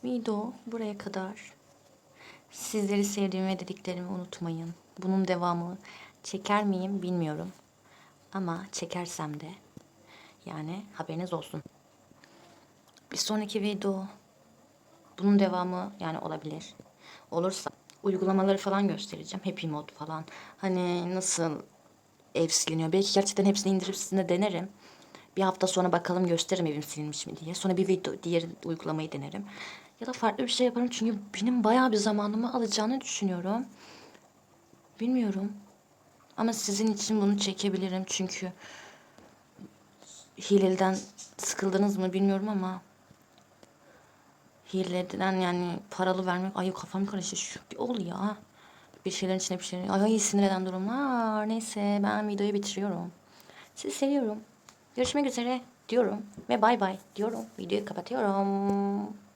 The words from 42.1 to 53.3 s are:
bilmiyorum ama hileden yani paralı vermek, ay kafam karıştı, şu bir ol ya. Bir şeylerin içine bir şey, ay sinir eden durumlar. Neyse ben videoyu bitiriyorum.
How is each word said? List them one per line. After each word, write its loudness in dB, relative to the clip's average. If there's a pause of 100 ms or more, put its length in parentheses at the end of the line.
bilmiyorum 2
ama -2 (1900)
hileden 0
yani 2 (120)
paralı 2
vermek, 0
ay 0
kafam -4
karıştı, -4
şu -8 (120)
bir -12
ol -2
ya. -4 (720)
Bir -2
şeylerin 0
içine -2
bir -10
şey, -6
ay 6
sinir 4
eden 4
durumlar. 0
Neyse 0
ben 2
videoyu 0
bitiriyorum. -2 (640)